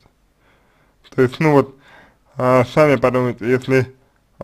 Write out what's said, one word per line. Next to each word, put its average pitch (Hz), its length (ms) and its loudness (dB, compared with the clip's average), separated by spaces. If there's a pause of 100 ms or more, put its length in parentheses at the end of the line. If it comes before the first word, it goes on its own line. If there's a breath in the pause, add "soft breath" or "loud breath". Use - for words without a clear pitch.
(1160)
То 131 60 0
есть, 127 180 -2
ну 156 140 2
вот, 135 220 0 (600 soft breath)
а, 127 300 2
сами 147 320 2
подумайте, 123 520 -2
если, 127 440 -2 (500)